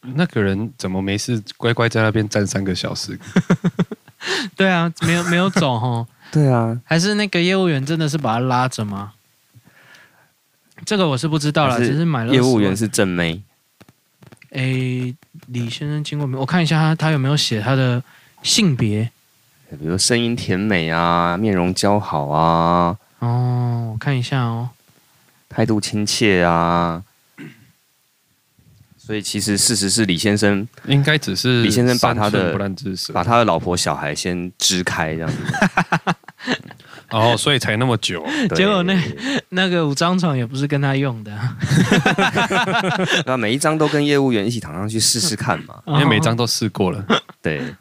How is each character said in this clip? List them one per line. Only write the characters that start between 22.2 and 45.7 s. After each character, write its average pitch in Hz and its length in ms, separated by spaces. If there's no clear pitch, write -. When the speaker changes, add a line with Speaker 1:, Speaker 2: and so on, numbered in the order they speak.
Speaker 3:
啊。 85 680
Speaker 2:
哦， 120 760
我 110 40
看 135 200
一 123 40
下 131 200
哦。 117 280
Speaker 3:
态 - 180
度 110 140
亲 104 260
切 98 380
啊。 85 580
所 110 80
以 107 80
其 - 160
实 101 200
事 113 180
实 98 140
是 110 160
李 90 120
先 104 200
生， 101 280
Speaker 1:
应 139 160
该 151 140
只 98 180
是 123 260
Speaker 3:
李 107 80
先 120 160
生 123 140
把 120 140
他 107 160
的， - 20
Speaker 1:
三 104 80
寸 87 140
不 95 40
烂 98 160
之 95 220
舌。 - 160
Speaker 3:
把 87 100
他 117 160
的 120 60
老 87 160
婆 87 160
小 85 180
孩 73 220
先 87 420
支 92 240
开 82 320
这 80 60
样 82 100
子。 - 80
Speaker 1:
<laughs> - 0
哦， 113 280
所 147 160
以 127 60
才 113 160
那 120 100
么 120 120
久。 87 280
Speaker 3:
对。 165 120
Speaker 2:
结 185 60
果 202 180
那， 190 140
那 185 180
个 175 180
五 143 80
张 170 240
床 165 200
也 123 80
不 127 100
是 139 100
跟 143 160
他 139 140
用 131 260
的 104 120
啊。 113 240
Speaker 3:
<laughs> 196 920
那 131 80
每 113 180
一 139 40
张 156 200
都 156 120
跟 147 140
业 147 140
务 139 140
员 104 160
一 - 20
起 120 80
躺 78 160
上 95 140
去 110 100
试 110 220
试 110 160
看 85 280
嘛。 - 200